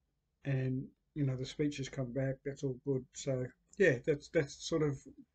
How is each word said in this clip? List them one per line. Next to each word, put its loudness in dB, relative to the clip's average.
and, 0
you 0
know, 0
the -6
speech -2
has -4
come -4
back. 0
That's -8
all -2
good. 0
So -2
yeah, 8
that's, 2
that's 0
sort 2
of, 2